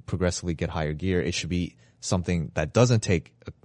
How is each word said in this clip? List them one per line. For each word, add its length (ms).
progressively 480
get 160
higher 220
gear, 300
it 100
should 180
be 260
something 540
that 200
doesn't 260
take, 320
uh, 40